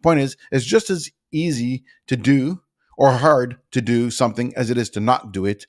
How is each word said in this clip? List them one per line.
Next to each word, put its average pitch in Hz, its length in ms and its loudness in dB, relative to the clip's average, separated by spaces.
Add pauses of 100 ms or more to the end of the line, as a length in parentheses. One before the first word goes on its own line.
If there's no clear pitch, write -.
point 165 200 4
is, 135 140 -4 (160)
it's 127 140 -2
just 214 240 0
as 180 200 -6 (220)
easy 131 520 -4 (240)
to 131 100 -2
do 139 440 0 (360)
or 135 160 6
hard 127 440 2 (140)
to 127 100 0
do 117 300 0
something 120 440 -2
as 120 140 -4
it 117 80 -2
is 113 120 -2
to - 100 -8
not 113 320 0
do 95 140 -4
it 101 240 -6